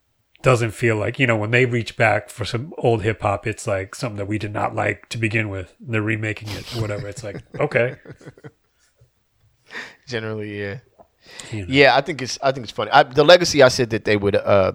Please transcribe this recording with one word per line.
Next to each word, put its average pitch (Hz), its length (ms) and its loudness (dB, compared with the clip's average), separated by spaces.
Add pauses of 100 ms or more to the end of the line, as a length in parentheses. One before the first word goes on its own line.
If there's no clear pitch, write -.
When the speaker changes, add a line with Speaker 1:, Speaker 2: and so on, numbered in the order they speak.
(420)
Speaker 1:
doesn't 120 300 2
feel 113 260 0
like, 104 220 -4
you 131 80 4
know, 117 100 2
when 107 140 -4
they 123 140 4
reach 117 320 -4
back 107 320 0
for 110 160 -10
some 139 320 -8
old 117 260 2
hip 110 180 -2
hop, 101 260 -2
it's - 200 -8
like 98 280 -4
something 110 220 -8
that 101 100 -6
we 107 100 -4
did 101 160 -8
not - 220 -4
like 104 340 -4
to - 80 -8
begin 110 320 -2
with. 95 300 -10
They're 117 220 -4
remaking 107 480 -4
it, 101 160 -12 (100)
whatever. 104 320 -6
It's - 160 -14
like, 104 140 -12 (120)
Speaker 2:
<laughs> - 100 -14
Speaker 1:
okay. 131 360 0 (2000)
Speaker 2:
Generally, 110 520 -8
yeah. 101 180 -8 (760)
Speaker 1:
You 107 100 -6
know. 90 80 -8
Speaker 2:
Yeah, 131 260 6
I 139 60 4
think 139 200 -8
it's, 127 200 -6
I 135 100 2
think 135 140 -10
it's - 80 -14
funny. 104 180 -4
I, 143 120 8
the 135 200 2
legacy 165 400 8
I 127 60 10
said 123 220 0
that 110 140 -4
they 104 120 4
would, 101 180 2
uh, 98 400 4